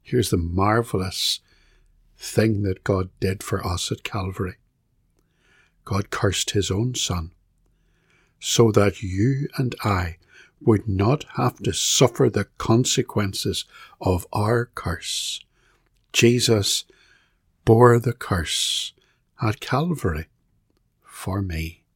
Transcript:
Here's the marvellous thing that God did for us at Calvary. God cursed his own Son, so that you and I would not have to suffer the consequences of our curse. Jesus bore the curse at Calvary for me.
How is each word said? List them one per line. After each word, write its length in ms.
Here's 300
the 60
marvellous 1040
thing 420
that 200
God 280
did 240
for 200
us 280
at 100
Calvary. 540
God 260
cursed 400
his 180
own 280
Son, 340
so 320
that 320
you 520
and 280
I 320
would 280
not 380
have 260
to 100
suffer 560
the 180
consequences 1080
of 320
our 420
curse. 680
Jesus 720
bore 360
the 140
curse 800
at 200
Calvary 680
for 360
me. 440